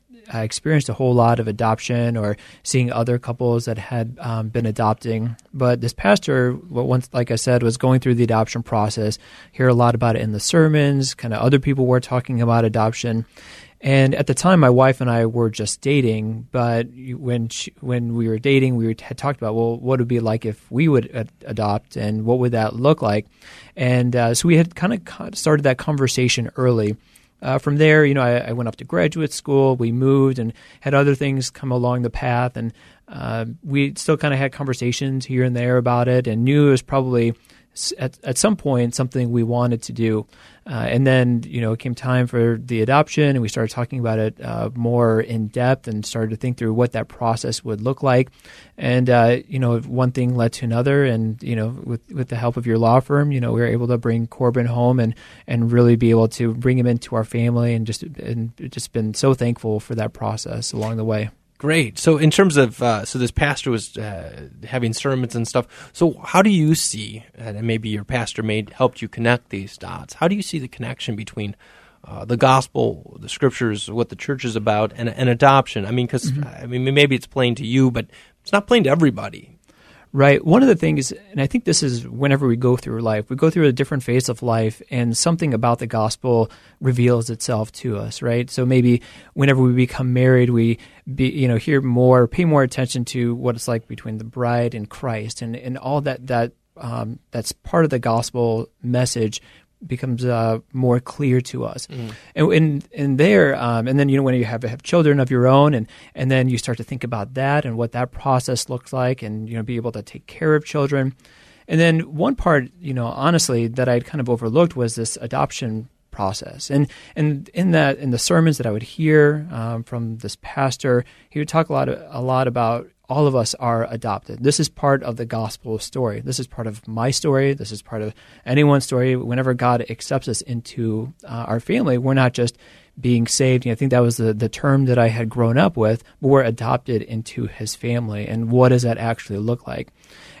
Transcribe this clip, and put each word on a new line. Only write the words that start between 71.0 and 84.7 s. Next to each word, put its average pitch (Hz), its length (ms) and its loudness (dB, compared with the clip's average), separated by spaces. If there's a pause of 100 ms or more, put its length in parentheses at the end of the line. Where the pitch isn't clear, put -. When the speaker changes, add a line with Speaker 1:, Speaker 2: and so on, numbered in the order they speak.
Speaker 2:
between, 104 400 -10 (480)
uh, - 220 -14
the 117 120 -2
gospel, 131 800 2
the 104 80 -16
scriptures, 117 640 -2
what 113 200 -4
the - 60 -16
church 135 300 -8
is 113 100 -4
about, 107 400 0
and, 117 140 -6
and 123 200 -2
adoption? 131 540 4
I 98 60 -8
mean, 123 180 -2
'cause, 135 240 -4
Speaker 1:
Mm-hmm. 139 320 -8
Speaker 2:
I 117 40 -12
mean, 127 260 -2
maybe 143 220 4
it's 120 100 -6
plain 123 300 0
to - 100 -8
you, 131 240 4
but 117 160 -4 (380)
it's - 80 -20
not 202 160 0
plain 240 160 4
to 135 80 2
everybody. 147 640 -2 (580)
Speaker 1:
Right. 139 300 4
One 185 200 6
of 269 60 6
the 208 60 6
things, 151 360 -2
and - 300 -8
I 135 60 0
think 240 180 -2
this 160 180 2
is 123 240 -4
whenever 139 400 0
we 117 80 2
go 123 220 2
through 117 240 -8
life, 107 280 -2
we 127 60 -6
go 160 140 2
through 160 180 2
a 131 60 4
different 131 300 -4
phase 127 260 0
of 117 120 -8
life, 113 480 -2